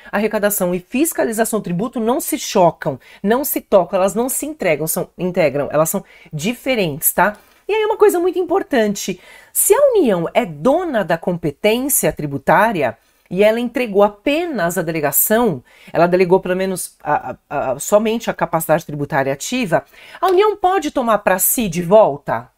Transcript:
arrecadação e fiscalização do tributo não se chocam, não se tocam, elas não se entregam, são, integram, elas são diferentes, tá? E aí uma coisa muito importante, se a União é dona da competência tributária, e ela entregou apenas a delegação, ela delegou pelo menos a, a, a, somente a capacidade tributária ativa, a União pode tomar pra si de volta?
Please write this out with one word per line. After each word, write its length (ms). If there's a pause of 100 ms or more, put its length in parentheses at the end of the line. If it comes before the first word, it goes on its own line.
(120)
arrecadação 640
e 40
fiscalização 800
do 40
tributo 360
não 220
se 160
chocam, 600 (240)
não 200
se 160
tocam, 380
elas 160
não 160
se 160
entregam, 400
são, 320
integram, 540
elas 180
são 160 (260)
diferentes, 800
tá? 240 (320)
E 60
aí 120
uma 120
coisa 220
muito 180
importante, 840 (320)
se 220
a 160
União 420
é 140
dona 580
da 140
competência 960
tributária, 840 (340)
e 140
ela 160
entregou 440
apenas 760
a 40
delegação, 800 (300)
ela 160
delegou 320
pelo 160
menos 480
a, 320 (140)
a, 220
a, 60
somente 520
a 40
capacidade 520
tributária 480
ativa, 500 (380)
a 60
União 280
pode 360
tomar 260
pra 200
si 300
de 140
volta? 760